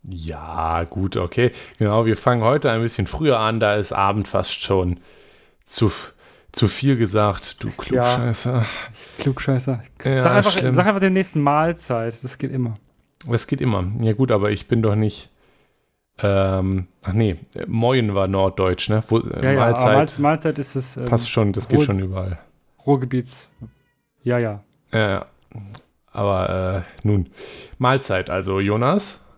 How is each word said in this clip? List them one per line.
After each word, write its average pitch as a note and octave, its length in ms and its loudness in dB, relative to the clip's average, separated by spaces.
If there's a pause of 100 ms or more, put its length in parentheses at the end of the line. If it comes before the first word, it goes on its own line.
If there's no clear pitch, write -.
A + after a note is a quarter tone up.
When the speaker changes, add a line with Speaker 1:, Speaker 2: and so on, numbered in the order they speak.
Speaker 1:
Ja, D#2+ 800 -6
gut, F#2 340 -4
okay. A2+ 340 0 (260)
Genau, G#2+ 280 2
wir A2 120 2
fangen A#2+ 260 0
heute C3+ 280 2
ein A2+ 100 0
bisschen A2+ 260 -2
früher C#3 320 2
an, A2 200 0
da G#2 160 4
ist G#2 180 -2
Abend G2 340 0
fast F#2+ 260 -2
schon. F2+ 440 0 (680)
Zu, - 220 0
f-, - 260 -4 (380)
zu - 160 2
viel C3+ 300 2
gesagt, G#2 680 0
du A2 40 -8
Speaker 2:
Ja. G#2+ 60 -8 (440)
Speaker 1:
Klugscheißer. A#2+ 480 0 (540)
Speaker 2:
Klugscheißer. C3 640 -2 (200)
Speaker 1:
Ja, C3 200 2
Speaker 2:
Sag - 120 4
einfach, G3+ 160 4
Speaker 1:
schlimm. B2+ 240 0
Speaker 2:
sag F3+ 120 4
einfach G3+ 120 2
demnächst F#3 360 2
Mahlzeit, C#3+ 880 0
das - 140 -10
geht C3 140 -6
immer. B2 240 -2 (520)
Speaker 1:
Das A#2 200 -2
geht C#3 140 -4
immer. G2+ 240 0 (140)
Ja A2 140 2
gut, A#2+ 180 0
aber G#2 200 2
ich - 160 -6
bin A#2 140 2
doch G#2 140 2
nicht, G#2+ 340 -2 (880)
ähm, F#2+ 680 0 (180)
ach F#2 80 -2
nee, G#2 240 2 (180)
äh, - 120 -8
Moin A#2 460 2
war F#2+ 140 2
Norddeutsch, F#2+ 600 0
ne? G#2+ 180 2
Wo, A2+ 120 2
äh, - 240 -4
Speaker 2:
Ja, C3 80 4
ja, C3+ 120 4
aber A#2 80 4
Speaker 1:
Mahlzeit A#2+ 240 4
Speaker 2:
Mahlz-, D3+ 240 2
Mahlzeit D3+ 400 2
ist C3+ 160 -8
es, C3 220 -6
ähm, B2 80 -6
Speaker 1:
passt A#2+ 240 0
schon, G#2 240 2
das G2+ 160 -4
geht C3+ 100 4
Speaker 2:
Ruhr-, D3+ 60 4
Speaker 1:
schon G2 140 0
überall. F#2+ 380 -4 (480)
Speaker 2:
Ruhrgebiets-, B2+ 640 -2 (760)
ja, A#2+ 140 2
ja. G#2+ 260 -2 (280)
Speaker 1:
Ja, A2 180 2
ja. G2 160 -2 (840)
Aber, F#2 720 -2
äh, - 220 -6
nun, G2+ 220 2 (480)
Mahlzeit, A#2+ 520 0
also F#2+ 300 -2
Jonas. A#2+ 600 0 (160)